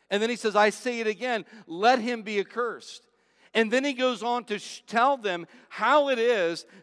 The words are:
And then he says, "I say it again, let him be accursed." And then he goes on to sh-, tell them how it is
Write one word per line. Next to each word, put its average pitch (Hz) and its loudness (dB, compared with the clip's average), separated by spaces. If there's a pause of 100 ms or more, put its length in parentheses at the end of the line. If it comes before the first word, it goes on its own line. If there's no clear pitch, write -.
(100)
And 202 0
then 233 0
he 240 -4
says, 214 -2
"I 208 6
say 233 -4
it 220 -2
again, 214 -4 (200)
let 214 2
him 226 -4
be 208 -6
accursed." 202 -8 (460)
And 220 2
then 269 2
he 285 -2
goes 247 0
on 240 -2
to 208 -6
sh-, - -14
tell 247 2
them 180 -6 (240)
how 277 4
it 247 0
is 202 0 (160)